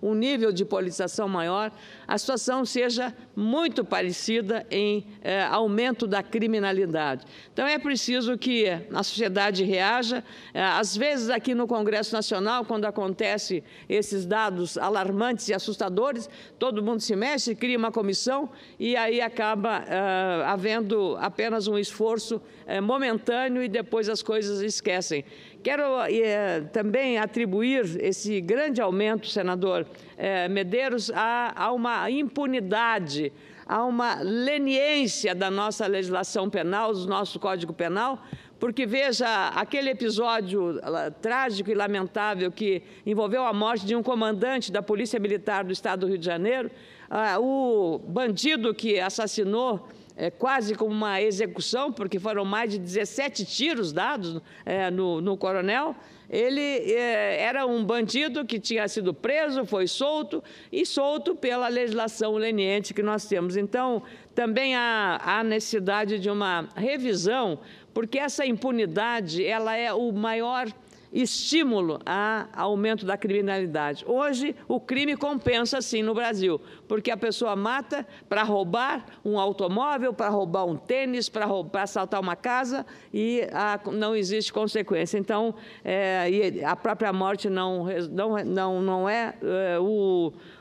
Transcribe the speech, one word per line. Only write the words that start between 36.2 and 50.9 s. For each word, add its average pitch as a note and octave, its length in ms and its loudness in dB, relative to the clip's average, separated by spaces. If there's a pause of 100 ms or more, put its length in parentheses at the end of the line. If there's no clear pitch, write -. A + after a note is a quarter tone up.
penal, G3+ 440 0
do F#3 140 -2
nosso F#3+ 320 -2
Código E3+ 340 -2
Penal, G3 520 -2 (340)
porque, A#3+ 280 0
veja, A3+ 600 2
aquele C4+ 420 0
episódio, G#3 920 0
ah, D3+ 280 -2
trágico A3 600 -2
e G#3+ 40 2
lamentável G3+ 760 0
que F#3+ 320 -2 (240)
envolveu G#3+ 380 2
a A3+ 80 2
morte G#3 340 0
de A3 100 0
um A#3 60 2
comandante A3 680 0
da G3+ 120 -2
Polícia G#3+ 360 -2
Militar G3+ 460 0
do F#3 80 -4
Estado F#3 280 -2
do F#3 80 0
Rio F#3+ 100 0
de E3 80 -8
Janeiro, A3+ 440 0 (380)
ah, G#3 300 0
o A#3 600 2
bandido A3+ 760 0
que G#3 240 2
assassinou, G#3 920 0 (280)
é, E3+ 140 -2
quase A#3+ 440 0
como A3 160 0